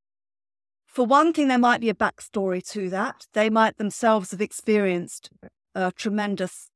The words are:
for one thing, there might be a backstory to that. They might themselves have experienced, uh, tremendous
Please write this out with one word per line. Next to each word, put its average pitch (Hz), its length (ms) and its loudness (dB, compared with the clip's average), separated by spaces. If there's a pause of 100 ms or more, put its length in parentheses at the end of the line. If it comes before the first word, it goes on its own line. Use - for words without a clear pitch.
(840)
for 247 200 0
one 294 260 4
thing, 302 160 2
there 254 100 2
might 240 220 4
be 233 80 -2
a 208 60 0
backstory 190 680 -4 (100)
to 196 180 -6
that. 202 420 -6
They 220 180 0
might 220 280 2
themselves 214 540 0
have 185 100 -6
experienced, 196 880 -2 (440)
uh, 185 220 -2
tremendous 202 800 -4